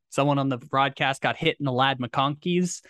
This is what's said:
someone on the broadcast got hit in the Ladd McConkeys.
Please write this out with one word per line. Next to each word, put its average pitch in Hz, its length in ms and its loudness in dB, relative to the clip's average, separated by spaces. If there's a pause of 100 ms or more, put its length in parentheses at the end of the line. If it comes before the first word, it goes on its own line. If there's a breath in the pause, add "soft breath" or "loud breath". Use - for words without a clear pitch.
(100)
someone 143 280 2
on 139 100 0
the 127 100 -2
broadcast 135 600 -2
got 123 160 0
hit 160 220 -2
in 143 60 -4
the 135 80 0
Ladd 131 260 2
McConkeys. 147 920 -2